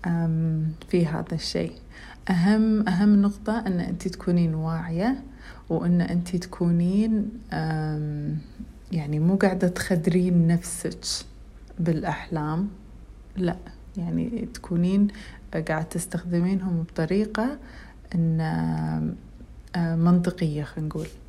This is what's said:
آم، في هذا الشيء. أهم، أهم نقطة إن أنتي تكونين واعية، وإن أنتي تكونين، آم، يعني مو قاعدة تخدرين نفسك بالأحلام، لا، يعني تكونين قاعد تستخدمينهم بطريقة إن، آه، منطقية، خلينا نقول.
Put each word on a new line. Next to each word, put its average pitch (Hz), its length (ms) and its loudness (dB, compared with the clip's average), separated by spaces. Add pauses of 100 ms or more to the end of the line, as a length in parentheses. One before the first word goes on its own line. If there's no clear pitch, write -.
آم، 160 640 0 (160)
في 175 180 4
هذا 165 280 -4
الشيء. - 380 -4 (580)
أهم، 214 580 4
أهم 202 340 6
نقطة 214 440 0
إن 180 140 0
أنتي 180 280 -4
تكونين 175 460 2
واعية، 165 680 -2 (460)
وإن 170 320 4
أنتي 175 380 0
تكونين، 190 920 2 (220)
آم، 156 840 -2 (540)
يعني 151 260 -2
مو 175 180 4
قاعدة 185 320 4
تخدرين 175 760 2
نفسك 170 520 -2 (800)
بالأحلام، 160 920 -2 (680)
لا، 175 200 0 (400)
يعني 170 580 -4
تكونين 185 540 2 (600)
قاعد 160 200 -2
تستخدمينهم 175 920 0
بطريقة 214 760 0 (560)
إن، 165 260 2 (1400)
آه، 165 200 2
منطقية، 170 680 2
خلينا 156 260 -6
نقول. 156 180 -6 (220)